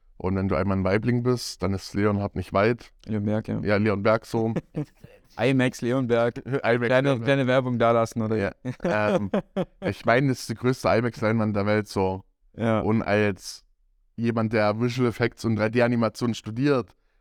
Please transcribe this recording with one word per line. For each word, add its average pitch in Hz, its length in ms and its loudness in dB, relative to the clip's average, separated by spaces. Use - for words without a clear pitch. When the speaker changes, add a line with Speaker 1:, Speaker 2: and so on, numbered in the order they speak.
Speaker 1:
Und 92 180 -2
wenn 95 120 0
du 92 80 0
einmal 95 220 0
ein 95 60 0
Weibling 117 380 0
bist, 123 400 -4
dann 95 120 -2
ist - 200 -8
Leonhard 101 420 0
nicht - 160 -6
weit. 110 400 2
Speaker 2:
Leonberg, 107 420 -4
ja. 107 120 -6
Speaker 1:
Ja, 101 180 0
Leonberg 107 480 2
so. 113 280 -2
Speaker 2:
<laughs> - 440 -20
imax 127 420 2
Leonberg. 120 560 0
Speaker 1:
<laughs> - 80 -12
imax 127 160 -2
Speaker 2:
Kleine, 120 260 2
Speaker 1:
Leonberg. 120 140 0
Speaker 2:
kleine 139 240 2
Werbung 127 300 0
da 117 140 4
lassen, 113 320 0
oder? 110 140 0
Speaker 1:
Ja. 101 140 0
Ähm, 107 460 0
Speaker 2:
<laughs> - 240 -8
Speaker 1:
ich 101 240 -6
meine, 127 240 2
das 123 100 -2
ist - 100 -12
die 117 60 -6
größte 123 340 -2
imax 117 320 0
Leinwand 107 340 0
der 101 120 0
Welt, 107 200 0
so. 95 360 -2
Speaker 2:
Ja. 110 240 0
Speaker 1:
Und 110 240 0
als 104 600 -2
jemand, 113 380 -2
der 107 260 2
Visual 123 300 0
Effects - 360 -2
und 113 120 2
drei 107 120 0
D 120 140 2
Animation 117 500 0
studiert 123 640 -2